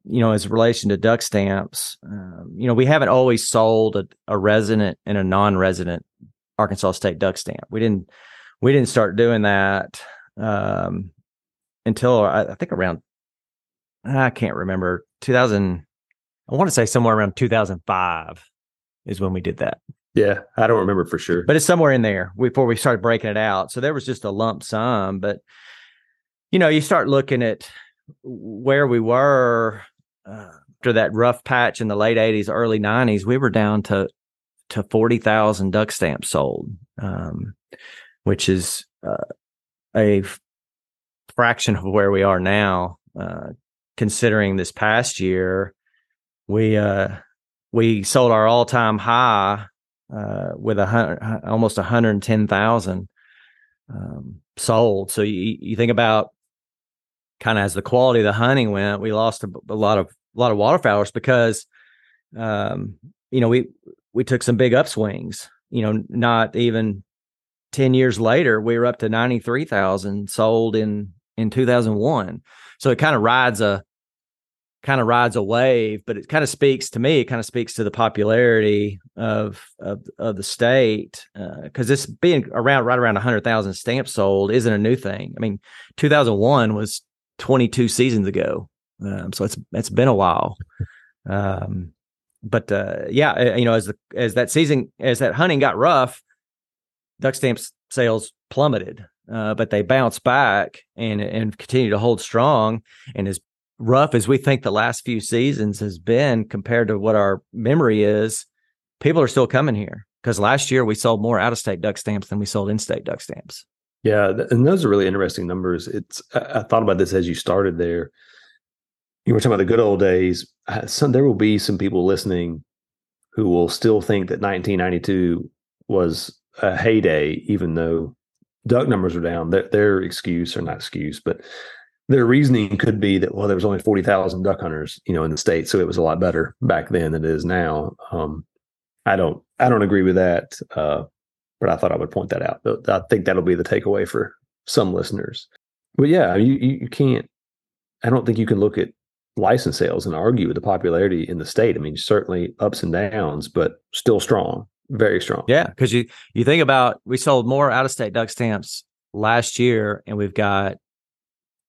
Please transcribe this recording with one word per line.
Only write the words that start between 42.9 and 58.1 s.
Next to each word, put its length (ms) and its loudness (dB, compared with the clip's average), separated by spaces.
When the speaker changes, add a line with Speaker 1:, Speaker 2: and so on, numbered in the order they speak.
Speaker 1:
Uh, 300 -12
considering 580 0
this 160 -6
past 480 0
year, 540 -2
we, 280 2
uh, 400 0
we 300 2
sold 300 4
our 140 4
all-time 520 2
high, 680 0
uh, 400 -8
with 240 -4
a 80 2
hun-, 340 0
hu-, 300 -8
almost 280 0
a 40 -2
hundred 400 2
ten 240 0
thousand, 640 0
um, 420 -14
sold. 540 2
So 120 -2
you, 380 -2
you 160 -8
think 140 2
about 400 2
kinda 200 0
as 140 0
the 80 -4
quality 380 2